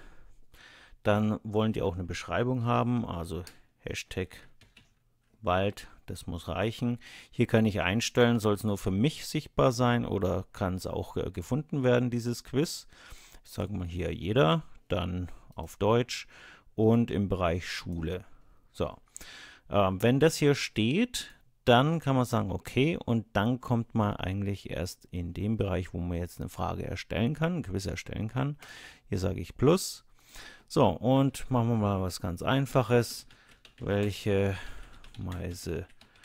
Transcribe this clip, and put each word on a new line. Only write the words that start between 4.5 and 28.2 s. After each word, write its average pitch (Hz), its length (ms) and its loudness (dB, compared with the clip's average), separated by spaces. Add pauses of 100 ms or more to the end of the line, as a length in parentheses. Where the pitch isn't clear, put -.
Wald, 92 460 0 (180)
das - 220 -12
muss - 200 -8
reichen. 113 520 -2 (320)
Hier - 160 0
kann 110 180 4
ich 98 160 2
einstellen, 117 580 4
soll's 104 240 2
nur 104 140 0
für - 140 -2
mich 107 340 0
sichtbar 143 460 0
sein 120 340 2
oder 95 480 -2
kann's 92 320 -4
auch, - 320 -6
äh, - 140 -4
gefunden 131 500 -4
werden, 123 300 4
dieses 120 320 -4
Quiz. - 420 -2 (580)
Ich - 60 -20
sage 95 240 -6
mal 90 140 -4
hier 85 260 -4
jeder, 156 480 4 (260)
dann 90 440 -4 (240)
auf - 220 -12
Deutsch 117 500 2 (480)
und 117 340 4
im 95 200 0
Bereich 90 380 0
Schule. 87 560 -6 (480)
So, - 240 -6 (760)
ähm, 95 320 2
wenn 127 160 6
das 156 160 4
hier 143 180 4
steht, 139 800 -2 (320)
dann 139 340 8
kann 135 160 2
man 123 100 4
sagen, 107 260 0
okay, 135 520 0
und 113 300 0
dann 117 260 2
kommt 117 360 -2
man 104 220 2
eigentlich 98 520 -4
erst - 360 -6
in 87 280 -8
dem 107 240 -2
Bereich, 92 380 -2
wo 87 40 -4
man 87 200 -4
jetzt 90 200 -8
eine - 100 -8
Frage 87 360 -6
erstellen 117 480 -2
kann, 165 240 -2
ein 123 60 -4
Quiz 95 240 -6
erstellen - 400 -6